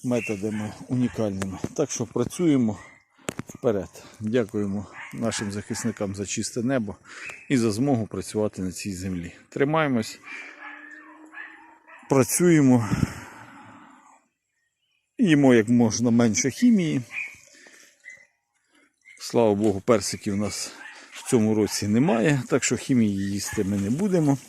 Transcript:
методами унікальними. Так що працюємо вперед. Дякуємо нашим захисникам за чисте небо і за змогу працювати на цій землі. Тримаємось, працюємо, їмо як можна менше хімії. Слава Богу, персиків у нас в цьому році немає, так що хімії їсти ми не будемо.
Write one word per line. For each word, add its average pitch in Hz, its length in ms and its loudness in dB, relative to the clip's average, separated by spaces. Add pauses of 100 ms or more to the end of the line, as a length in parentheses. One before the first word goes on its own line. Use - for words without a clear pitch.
методами 107 680 -4 (140)
унікальними. 104 680 -2 (160)
Так 151 180 -2
що 123 140 -6
працюємо 123 760 0 (680)
вперед. 101 560 -4 (160)
Дякуємо 104 680 -2 (260)
нашим 110 380 -4
захисникам 104 640 -6
за 101 100 -6
чисте - 380 -6
небо 117 320 -2 (540)
і 143 80 2
за 113 140 2
змогу 117 360 0
працювати 104 540 -4
на 92 100 -4
цій 98 220 -10
землі. 90 380 -8 (180)
Тримаємось, 139 720 -2 (1900)
працюємо, 135 800 6 (2250)
їмо 143 340 6
як 113 160 6
можна 117 420 4
менше 117 380 2
хімії. 170 520 2 (2250)
Слава 113 360 2
Богу, 101 260 0
персиків 104 520 0
у 98 40 -2
нас - 340 -6 (400)
в - 180 -14
цьому 110 260 4
році 104 320 0
немає, 147 640 2
так 139 140 0
що 123 140 0
хімії 101 540 0
їсти 101 320 -4
ми 98 140 -2
не 98 120 -2
будемо. 156 480 2 (120)